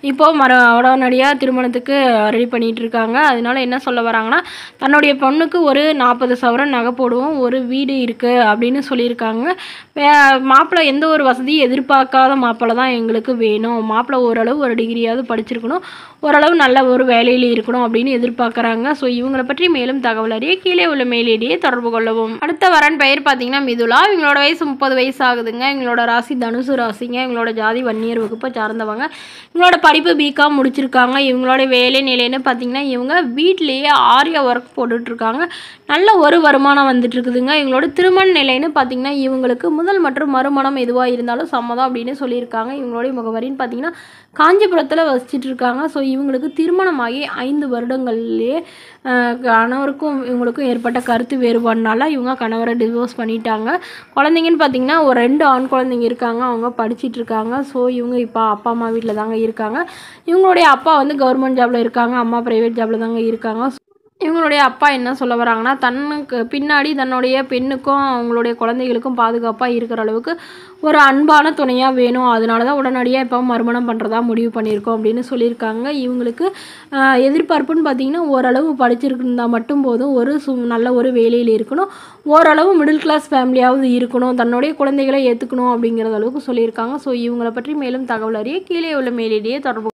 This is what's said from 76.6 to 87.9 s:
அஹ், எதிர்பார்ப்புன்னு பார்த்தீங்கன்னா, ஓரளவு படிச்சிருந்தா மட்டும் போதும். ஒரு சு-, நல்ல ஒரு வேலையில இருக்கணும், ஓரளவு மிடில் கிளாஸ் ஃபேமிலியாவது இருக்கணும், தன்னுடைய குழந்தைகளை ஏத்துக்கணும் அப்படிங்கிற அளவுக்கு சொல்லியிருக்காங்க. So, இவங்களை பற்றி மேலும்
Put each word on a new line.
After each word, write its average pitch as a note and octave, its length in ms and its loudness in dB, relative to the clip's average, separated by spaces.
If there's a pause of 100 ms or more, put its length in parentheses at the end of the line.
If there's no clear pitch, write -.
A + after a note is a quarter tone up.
அஹ், C4+ 280 2
எதிர்பார்ப்புன்னு D#4 640 2
பார்த்தீங்கன்னா, C4+ 320 -2
ஓரளவு C4+ 640 0
படிச்சிருந்தா B3 680 0
மட்டும் A#3 340 -2
போதும். C4 320 0
ஒரு C4+ 340 0
சு-, C4+ 80 -2
நல்ல A#3+ 380 -2
ஒரு B3+ 180 2
வேலையில A#3 480 2
இருக்கணும், D4 280 -2 (360)
ஓரளவு D#4 600 4
மிடில் D#4 120 2
கிளாஸ் D4+ 360 -2
ஃபேமிலியாவது B3+ 500 2
இருக்கணும், B3 520 0
தன்னுடைய B3 400 0
குழந்தைகளை C4+ 580 0
ஏத்துக்கணும் B3 440 -2
அப்படிங்கிற A3+ 360 -2
அளவுக்கு B3+ 400 -4
சொல்லியிருக்காங்க. A3+ 420 -2
So, C#4 180 -6
இவங்களை A#3+ 360 -4
பற்றி B3 240 -8
மேலும் C4 320 -6